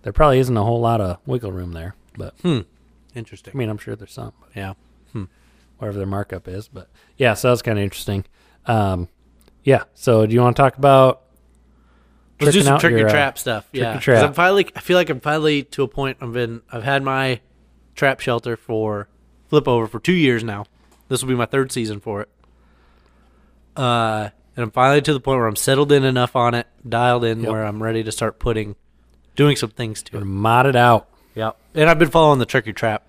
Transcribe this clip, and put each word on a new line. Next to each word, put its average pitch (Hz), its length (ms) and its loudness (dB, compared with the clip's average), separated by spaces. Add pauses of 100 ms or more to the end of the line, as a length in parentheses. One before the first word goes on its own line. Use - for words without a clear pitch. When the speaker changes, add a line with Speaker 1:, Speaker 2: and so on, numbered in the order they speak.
Speaker 1:
there 101 100 -8
probably 143 260 4
isn't 127 180 0
a 104 60 0
whole 117 180 0
lot 117 200 2
of 90 240 -4
wiggle 120 260 -6
room 90 220 -10
there. 82 220 -12 (220)
But 95 240 -14
Speaker 2:
Hmm. 160 180 -2 (560)
Interesting. - 400 -16
Speaker 1:
I - 20 -6
mean, 117 120 -4
I'm 107 80 -6
sure 110 180 -12
there's 107 180 -20
some, 117 260 -16
but - 160 -20
Speaker 2:
Yeah. 95 180 -10 (400)
Hmm. 107 100 -10 (540)
Speaker 1:
whatever 101 200 -10
their 98 100 -6
markup 98 400 -8
is, 95 200 -14
but - 220 -20 (280)
yeah, 120 160 2
so 123 160 0
that's 123 120 2
kinda 107 200 -2
interesting. 98 440 -6 (400)
Um, 98 420 0 (560)
yeah, 131 200 2 (100)
so 110 320 2
do 110 80 -2
you 120 80 4
wanna 123 120 2
talk 131 240 2
about 135 440 4 (1160)
Speaker 2:
Let's 147 140 4
do 190 60 4
Speaker 1:
tricking 143 60 4
Speaker 2:
some 139 100 6
Speaker 1:
out 151 60 4
Speaker 2:
trick - 120 4
or 117 60 2
Speaker 1:
your, 110 80 4
uh, 107 40 4
Speaker 2:
trap 139 260 2
stuff. 110 340 -8
Speaker 1:
trick 127 100 -6
or 120 40 0
Speaker 2:
Yeah. 113 80 -4
'Cause 104 100 -8
Speaker 1:
trap. 117 220 6
Speaker 2:
I'm 147 80 -4
finally, 185 420 2
I - 60 -12
feel 180 160 2
like 170 120 2
I'm 135 120 -4
finally 151 420 -2
to 139 200 -6
a 127 40 0
point, 135 340 -6
I've 120 120 -10
been, 117 280 -6 (100)
I've 117 120 -10
had 139 200 -2
my 131 360 -4 (560)
trap 135 240 0
shelter 117 380 -4
for 107 500 -6 (420)
Flip 147 180 2
Over 117 200 0
for 110 120 -12
two 170 140 0
years 127 300 2
now. 104 220 -10 (420)
This 131 140 -4
will 131 80 -6
be 131 60 0
my 120 100 -2
third 135 260 -2
season 107 300 -8
for 104 200 -8
it. - 80 -14 (1500)
Uh, 113 540 -2 (260)
and 120 80 -6
I'm 110 80 -6
finally 139 300 4
to 156 120 -2
the 139 60 -2
point 135 200 -2
where 117 80 0
I'm 107 80 -4
settled 139 360 0
in 143 120 4
enough 127 320 -2
on 120 180 2
it, 120 140 -6 (200)
dialed 120 380 0
in, 113 160 -2
Speaker 1:
Yep. 110 100 -4
Speaker 2:
where 110 140 -4
I'm 107 180 -6
ready 113 200 -4
to 107 80 -8
start 107 280 -6
putting, 107 360 -4 (600)
doing 143 200 4
some 113 140 -6
things 110 340 -10
to - 80 -20
it. 110 80 -10
Speaker 1:
Gonna 101 60 -8
mod 110 400 2
it 135 100 2
out. 120 320 4 (280)
Speaker 2:
Yep. 110 220 -6 (160)
And 156 160 4
I've 160 100 4
been 160 100 4
following 151 300 4
the 120 60 0
Trick 127 220 -2
or 110 60 -10
Trap 107 360 -4